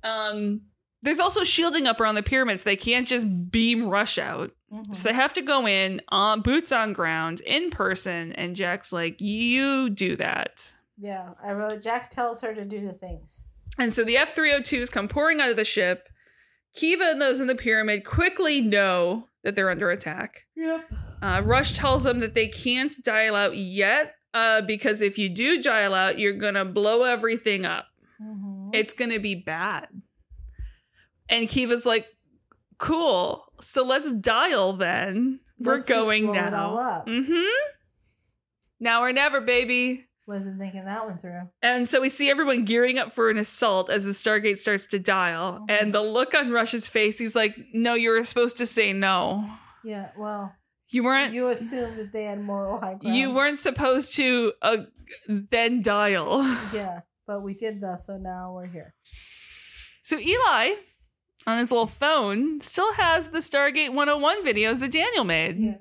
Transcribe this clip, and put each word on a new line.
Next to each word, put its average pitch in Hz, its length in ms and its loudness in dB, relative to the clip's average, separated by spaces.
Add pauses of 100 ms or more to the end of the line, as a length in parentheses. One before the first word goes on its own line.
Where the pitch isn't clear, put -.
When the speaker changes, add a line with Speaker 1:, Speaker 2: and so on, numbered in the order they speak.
Speaker 1:
Um, 214 580 -2 (400)
there's 294 180 0
also 381 240 2
shielding 339 440 2
up 226 140 2
around 214 140 2
the 208 80 0
pyramids. 240 400 2
They 202 120 2
can't 233 320 0
just 190 440 0
beam 226 360 2
Rush 202 300 0
out. - 340 -6 (220)
Speaker 2:
Mm-hmm. 208 200 -12
Speaker 1:
So 190 140 -2
they 220 60 2
have 262 200 2
to 359 100 -4
go 269 240 2
in, 190 420 2
on, 214 320 2
boots 277 300 2
on 220 220 0
ground, 165 480 -2
in 339 280 -2
person, 185 640 -4
and 175 220 -6
Jack's 180 360 -4
like, 170 300 -4
"You 254 680 0
do 190 240 -2
that." - 600 -4 (220)
Speaker 2:
Yeah, 190 360 -10 (100)
I 208 100 -6
wrote, 208 300 -6
"Jack 240 260 -4
tells 233 320 -4
her 220 140 -6
to 202 100 -10
do 202 140 -10
the 196 140 -8
things." - 520 -16 (320)
Speaker 1:
And 233 160 0
so 233 100 2
the 233 140 2
F 302 160 2
three 311 200 2
oh 277 80 2
twos 240 280 -2
come 202 180 -4
pouring 302 340 0
out 254 100 2
of 226 60 0
the 214 80 0
ship. 180 440 -2 (640)
Kiva 339 380 0
and 285 100 0
those 269 180 2
in 269 80 -2
the 254 80 2
pyramid 214 480 0
quickly 349 580 0
know 196 680 2 (160)
that 202 120 -2
they're 190 140 2
under 180 220 0
attack. - 640 -8
Speaker 2:
Yep. 320 360 -4 (300)
Speaker 1:
Uh, 190 240 0
Rush 262 280 2
tells 262 300 2
them 247 160 2
that 220 140 -4
they 220 140 2
can't 254 460 -2 (100)
dial 220 320 2
out 202 200 2
yet, 202 600 0 (180)
uh, 226 280 4
because 214 420 0
if 202 160 0
you 196 100 2
do 254 320 2
dial 214 320 4
out, 190 240 2
you're 202 160 2
gonna 202 320 0
blow 208 380 4
everything 226 600 0
up. 170 220 -4 (340)
Speaker 2:
Mm-hmm. 196 540 -12
Speaker 1:
It's 214 200 0
gonna 233 260 -2
be 202 160 -4
bad. 175 520 -6 (1400)
And 226 200 2
Kiva's 240 360 0
like, 226 220 2 (720)
"Cool, 294 680 0 (160)
so - 220 0
let's 269 280 0
dial 226 640 2
then. 190 640 -2 (200)
We're 254 160 0
Speaker 2:
Let's 269 120 -6
just 240 120 4
Speaker 1:
going 214 280 2
Speaker 2:
blow 208 80 0
it 180 160 -2
Speaker 1:
now." 170 180 -2
Speaker 2:
all 208 80 -4
up. 233 300 -4
Speaker 1:
Mm-hmm. 339 640 0 (1080)
Now 233 220 2
or 247 120 0
never, 277 280 2
baby. 247 640 0 (220)
Speaker 2:
Wasn't 196 320 -8
thinking 190 260 -10
that 214 200 -6
one 190 120 -10
through. 175 320 -14 (120)
Speaker 1:
And 247 260 2
so 262 140 4
we 269 80 2
see 277 200 2
everyone 277 360 2
gearing 240 320 4
up 226 140 -2
for 226 180 2
an 214 80 2
assault 208 540 2
as 196 140 2
the 196 60 -2
Stargate 208 460 2
starts 202 300 0
to 202 120 -4
dial. 185 540 0
Speaker 2:
Mm-hmm. 208 160 -12
Speaker 1:
And 208 240 2
the 208 80 2
look 226 320 0
on 285 180 2
Rush's 233 360 0
face, 214 320 0
he's 220 160 -2
like, 214 200 2 (180)
"No, 233 220 2
you 226 160 2
were 226 120 4
supposed 240 340 0
to 240 80 0
say 214 280 2
no." 190 560 0 (340)
Speaker 2:
Yeah, 202 340 -10
well, 208 360 -10 (360)
Speaker 1:
You 240 140 0
weren't 262 300 2
Speaker 2:
you 247 160 -2
assumed 233 480 -4
that 214 140 -10
they 214 120 -6
had 208 180 -8
moral 202 380 -6
high 190 160 -8
ground. 220 200 -2
Speaker 1:
You 262 180 2
weren't 277 260 2
supposed 262 560 0
to, 247 380 2 (100)
uh, 220 140 2 (500)
then 233 540 0
dial. 202 600 2
<laughs> 233 320 -2
Speaker 2:
Yeah, 185 280 -6 (260)
but 202 140 -8
we 196 140 -10
did 208 260 -8
though, 185 160 -8
so 196 200 -12
now 185 360 -10
we're 180 140 -12
here. 170 280 -16 (1080)
Speaker 1:
So - 180 -2
Eli, 330 520 2 (760)
on 226 140 0
his 240 120 2
little 233 140 4
phone, 285 760 0
still 415 320 0
has 339 340 2
the 320 120 -6
Stargate 285 540 0
one 285 160 2
oh 294 80 4
one 339 260 2
videos 226 360 2
that 262 120 -2
Daniel 349 320 2
made. 170 360 0
Speaker 2:
Yeah. 214 220 0